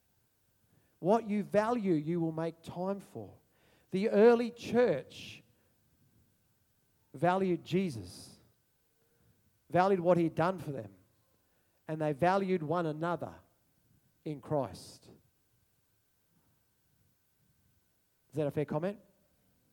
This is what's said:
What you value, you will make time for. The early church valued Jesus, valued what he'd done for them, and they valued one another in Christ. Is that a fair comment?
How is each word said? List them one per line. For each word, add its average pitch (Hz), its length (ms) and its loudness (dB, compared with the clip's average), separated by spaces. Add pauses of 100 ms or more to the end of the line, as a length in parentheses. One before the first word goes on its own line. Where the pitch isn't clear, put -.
(1000)
What 214 300 2
you 208 140 0
value, 202 500 0
you 160 280 0
will 160 100 -2
make 165 320 -6
time 185 380 -8 (120)
for. 107 160 -14 (640)
The 196 180 0
early 233 400 8
church - 920 -2 (1700)
valued 180 520 0
Jesus, 135 640 -4 (1400)
valued 180 300 2
what 170 180 4
he'd 165 160 2
done 180 240 -2
for 147 140 -10
them, 117 180 -10 (1000)
and 156 120 -6
they 151 120 0
valued 185 500 2
one 165 220 -2
another 156 480 -4 (920)
in 151 160 -8
Christ. - 680 -6 (3250)
Is 131 60 -16
that 151 100 0
a 143 40 -4
fair 147 140 -2
comment? 175 320 -4 (760)